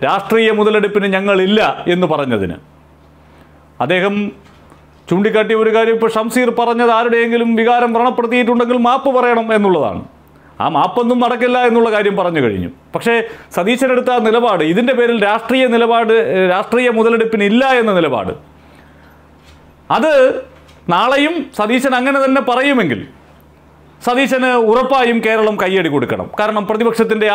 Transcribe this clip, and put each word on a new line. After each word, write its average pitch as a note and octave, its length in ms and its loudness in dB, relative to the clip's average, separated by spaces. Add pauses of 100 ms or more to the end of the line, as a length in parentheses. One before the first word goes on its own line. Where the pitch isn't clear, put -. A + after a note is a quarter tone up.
രാഷ്ട്രീയ G3+ 440 2 (100)
മുതലെടുപ്പിന് G#3 560 0
ഞങ്ങളില്ല G3 440 2 (340)
എന്ന് F3+ 200 0
പറഞ്ഞതിന്. A2+ 440 -2 (1300)
അദ്ദേഹം F#3 300 0 (960)
ചൂണ്ടിക്കാട്ടിയ G#3 540 0
ഒരു A3 120 2
കാര്യം, A3+ 220 2
ഇപ്പോൾ A3 200 0
ഷംസീർ A#3 320 0 (100)
പറഞ്ഞത് A#3 380 0
ആരുടെയെങ്കിലും A#3 520 0 (100)
വികാരം A#3+ 360 2
വ്രണപ്പെടുത്തിയിട്ടുണ്ടെങ്കിൽ A#3+ 840 0 (100)
മാപ്പ് C4+ 300 0
പറയണം A#3+ 380 0
എന്നുള്ളതാണ്. E3+ 460 0 (600)
ആ - 20 -2 (120)
മാപ്പൊന്നും A#3+ 480 0
നടക്കില്ല B3 320 0 (120)
എന്നുള്ള A#3 260 2
കാര്യം G3+ 260 0
പറഞ്ഞു E3+ 240 0
കഴിഞ്ഞു. F#2 240 -2 (260)
പക്ഷേ A#3 180 -2 (440)
സതീശനെടുത്ത B3 600 0
ആ - 100 2
നിലപാട്, A3 360 2 (100)
ഇതിൻ്റെ B3 260 0
പേരിൽ A#3 180 2 (100)
രാഷ്ട്രീയ A3+ 380 0 (100)
നിലപാട്, A#3 400 2 (200)
ഏഹ്, F#3 180 2
രാഷ്ട്രീയ A3+ 440 0
മുതലെടുപ്പിനില്ല A3+ 680 2 (160)
എന്ന A3 180 0
നിലപാട്, B2+ 340 -2 (1600)
അത് D4 180 0 (800)
നാളെയും C4+ 400 0 (240)
സതീശൻ B3 400 0
അങ്ങനെ C4+ 280 -2
തന്നെ C4+ 240 0
പറയുമെങ്കിൽ B3 500 0 (1040)
സതീശന് B3+ 460 0 (180)
ഉറപ്പായും B3 560 2
കേരളം A3 360 0
കയ്യടി F#3 320 0
കൊടുക്കണം. A2+ 340 -4 (120)
കാരണം G#3+ 300 -2
പ്രതിപക്ഷത്തിൻ്റെ A3 640 0